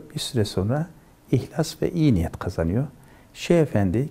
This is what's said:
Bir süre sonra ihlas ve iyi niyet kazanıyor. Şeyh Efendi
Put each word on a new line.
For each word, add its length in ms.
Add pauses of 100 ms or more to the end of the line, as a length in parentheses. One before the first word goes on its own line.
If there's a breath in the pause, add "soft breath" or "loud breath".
(160)
Bir 40
süre 260
sonra 420 (440 soft breath)
ihlas 500
ve 100
iyi 220
niyet 260
kazanıyor. 480 (460 soft breath)
Şeyh 280
Efendi 500